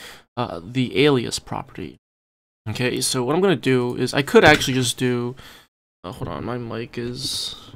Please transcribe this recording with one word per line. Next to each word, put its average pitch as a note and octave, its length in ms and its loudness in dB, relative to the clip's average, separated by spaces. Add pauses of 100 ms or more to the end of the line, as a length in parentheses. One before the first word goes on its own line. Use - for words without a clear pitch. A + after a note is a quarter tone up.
(360)
uh, G2+ 260 -6
the B2 400 0
alias B2+ 360 4
property. - 580 -10 (720)
Okay, B2 320 -2
so B2+ 240 -2
what C#3 100 0
I'm F3+ 60 2
gonna F#3 160 4
do B2 400 0
is, B2+ 160 -2
I C#3+ 80 0
could G#3 240 6
actually D3+ 300 6
just B2+ 240 0
do... B2 360 -2 (680)
Uh, F2+ 80 -10
hold G2+ 160 -10
on, D2+ 160 -8
my A#2+ 140 -6
mic A#2 400 -10
is B2 580 -6 (200)